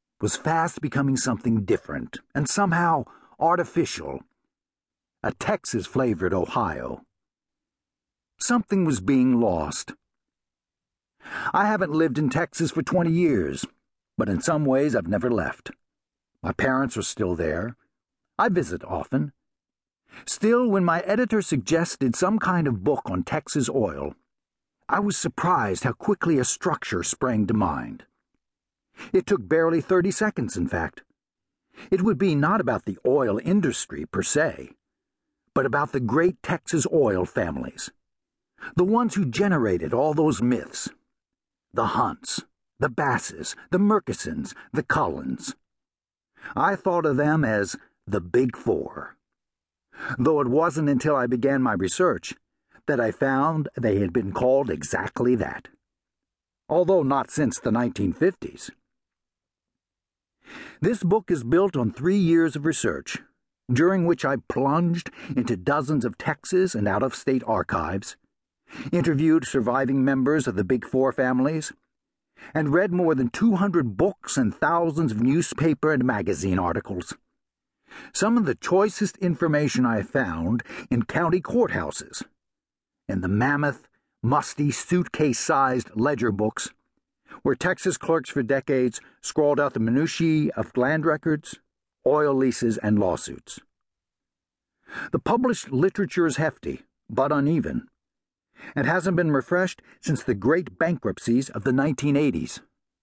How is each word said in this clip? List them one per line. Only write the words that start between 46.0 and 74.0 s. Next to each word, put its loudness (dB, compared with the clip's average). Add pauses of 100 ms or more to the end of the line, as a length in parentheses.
I 0
thought 0
of 2
them 2
as 0 (300)
the -2
Big 0
Four, -4 (1000)
though 2
it 2
wasn't 2
until 2
I 2
began 0
my 2
research 0 (540)
that 0
I 2
found 0
they 0
had 0
been -2
called 2
exactly -2
that, -6 (1000)
although 4
not 0
since 0
the 0
nineteen 0
fifties. -2 (2000)
This 0
book 2
is 0
built 2
on 0
three 0
years 4
of -8
research, -2 (520)
during 4
which 0
I 0 (120)
plunged 0 (260)
into 0
dozens 0
of -4
Texas -2
and 0
out-of-state 0
archives, -4 (760)
interviewed 2
surviving 0
members 2
of -4
the 0
Big 0
Four 2
families, 0 (800)
and 2
read 4
more 2
than 0
two 2
hundred 0
books -2